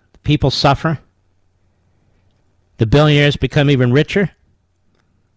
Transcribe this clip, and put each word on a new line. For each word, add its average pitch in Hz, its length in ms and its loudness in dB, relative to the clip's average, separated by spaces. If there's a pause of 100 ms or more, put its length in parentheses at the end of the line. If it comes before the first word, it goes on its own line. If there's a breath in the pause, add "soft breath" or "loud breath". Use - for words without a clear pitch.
(140)
The - 60 -20
people 147 320 -2
suffer. 147 480 -2 (1800)
The 117 80 -2
billionaires 143 520 2
become 139 320 -2
even 123 240 0
richer. 156 380 0 (1040)